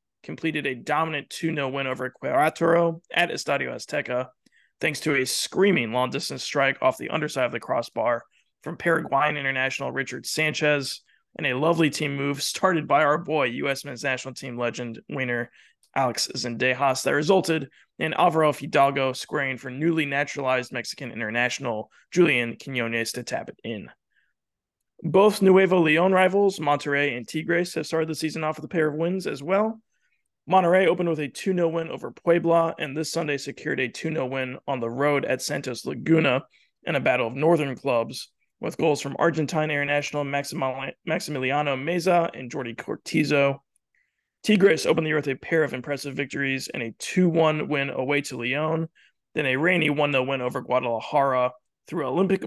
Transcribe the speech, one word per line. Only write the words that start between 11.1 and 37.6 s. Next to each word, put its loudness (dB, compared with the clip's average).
and -4
a 0
lovely 4
team -4
move -2
started 0
by 4
our 4
boy, 0
U -4
S -4
men's -10
national -4
team -10
legend, -4
winger -4
Alex 0
Zendejas, 0
that 2
resulted 2
in -2
Alvaro 4
Fidalgo 2
squaring -4
for -12
newly 0
naturalized -2
Mexican -8
international -4
Julian 2
Quinones -4
to -8
tap -6
it -18
in. -8
Both 6
Nuevo 8
Leon 4
rivals, 4
Monterrey 0
and -10
Tigres, -2
have -4
started 0
the -4
season -4
off -4
with -12
a -12
pair 0
of -4
wins -2
as -6
well. 0
Monterrey 6
opened 2
with -2
a -4
two -2
nil 2
win -4
over -8
Puebla, 2
and -8
this -4
Sunday -2
secured -6
a 0
two -6
nil -2
win -6
on -2
the -2
road 2
at -2
Santos -6
Laguna 2
in -2
a 0
battle 2
of -6
northern 2